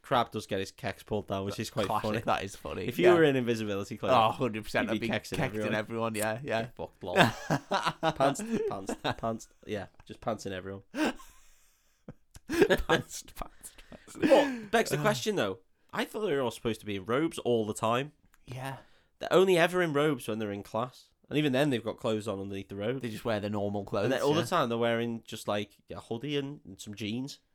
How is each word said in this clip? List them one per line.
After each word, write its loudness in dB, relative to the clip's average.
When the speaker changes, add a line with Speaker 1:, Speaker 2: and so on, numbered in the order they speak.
Speaker 1:
Crabbe 2
does -6
get -2
his -6
kecks -8
pulled -4
down, -2
which -4
is -4
quite -2
Speaker 2:
Classic, -2
Speaker 1:
funny. -2
Speaker 2:
that 0
is -12
funny. -8
Speaker 1:
If -4
you 6
Speaker 2:
Yeah. 8
Speaker 1:
were 6
in 4
invisibility -2
cloak, 2
Speaker 2:
Oh, 6
hundred -4
percent. 0
Speaker 1:
you'd -2
Speaker 2:
I'd -2
Speaker 1:
be -4
Speaker 2:
be 0
Speaker 1:
kexing -4
Speaker 2:
kexing 2
Speaker 1:
everyone. -2
Speaker 2:
everyone, -4
yeah, -2
yeah. -2
Speaker 1:
Get -10
fucked, -12
lol. -4
Speaker 2:
<laughs> 2
Speaker 1:
Pants, 2
pants, -6
pants. -4
Yeah, -6
just -14
pantsing -4
everyone. -8
Speaker 2:
<laughs> -20
Pants, 4
pants, -2
pants. -14
Speaker 1:
But 6
begs 4
the 0
Speaker 2:
Uh. -2
Speaker 1:
question, 2
though. 0
I -2
thought -8
they 2
were 2
all 0
supposed -2
to -18
be -4
in -8
robes 0
all 2
the -2
time. 0
Speaker 2:
Yeah. -10
Speaker 1:
They're -2
only 8
ever 4
in 0
robes 2
when -4
they're -2
in -6
class. -6
And 2
even 2
then, 4
they've 0
got -4
clothes -2
on -4
underneath -8
the -10
robes. -2
Speaker 2:
They -6
just -8
wear 2
the -2
normal -2
clothes, -2
Speaker 1:
And 2
then 0
all 4
Speaker 2:
yeah. 2
Speaker 1:
the -4
time, 2
they're 0
wearing 0
just, -10
like, -2
a -10
hoodie -4
and, -6
and -16
some -14
jeans. -6